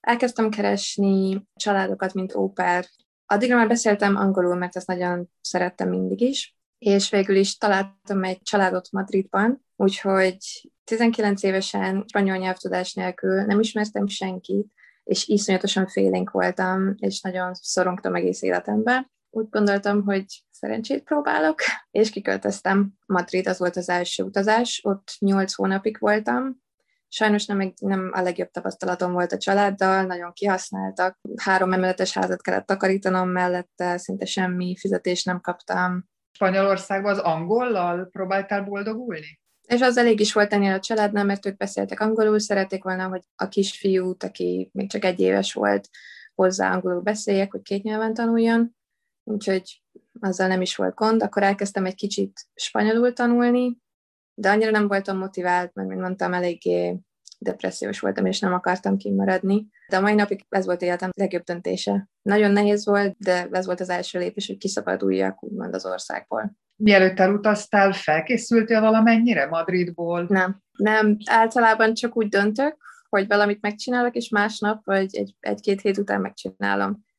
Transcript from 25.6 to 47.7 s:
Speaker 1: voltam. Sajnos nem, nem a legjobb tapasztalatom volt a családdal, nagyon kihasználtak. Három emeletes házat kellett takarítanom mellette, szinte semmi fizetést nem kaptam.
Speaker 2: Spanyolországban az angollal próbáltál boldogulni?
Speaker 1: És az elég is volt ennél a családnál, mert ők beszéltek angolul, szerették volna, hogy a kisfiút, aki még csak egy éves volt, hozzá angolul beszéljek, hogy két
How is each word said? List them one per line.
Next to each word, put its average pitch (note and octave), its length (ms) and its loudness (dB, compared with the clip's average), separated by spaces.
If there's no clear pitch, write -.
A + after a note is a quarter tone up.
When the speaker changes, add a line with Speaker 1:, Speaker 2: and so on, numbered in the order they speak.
Speaker 1:
voltam. A#3 640 0
Sajnos G#3 380 0
nem, G3 340 -2
nem F#3+ 340 -2
a F#3+ 60 -2
legjobb F3+ 300 -4
tapasztalatom F3+ 640 -4
volt F3+ 200 0
a - 60 -4
családdal, G3 680 2
nagyon F3 280 -8
kihasználtak. F#3+ 840 -2
Három F#3+ 360 2
emeletes F#3 400 0
házat F#3 300 -4
kellett F#3 240 -4
takarítanom F#3+ 600 0
mellette, F3+ 680 -2
szinte G3 280 -8
semmi F3+ 520 -4
fizetést F3+ 500 -2
nem F3+ 140 -4
kaptam. F3+ 640 -4
Speaker 2:
Spanyolországban G3 800 0
az G3 60 0
angollal F3+ 920 0
próbáltál G3 500 -4
boldogulni? G3+ 800 -8
Speaker 1:
És A#3+ 120 2
az B3 160 4
elég A#3 240 4
is G#3+ 120 2
volt G#3 200 2
ennél G3+ 200 4
a F#3+ 80 0
családnál, G#3 440 0
mert G3 220 -2
ők G3 100 -6
beszéltek G3 440 -6
angolul, G#3+ 380 2
szerették G3 440 -2
volna, F#3 260 -4
hogy F#3 140 -8
a F#3+ 120 -6
kisfiút, F#3+ 760 -2
aki F3+ 480 -4
még G3 180 -6
csak - 140 -4
egy G2 160 0
éves F#2+ 320 2
volt, G2+ 360 0
hozzá F#3+ 400 0
angolul F3+ 260 -2
beszéljek, G3 500 -2
hogy G3 120 -12
két G3+ 200 -6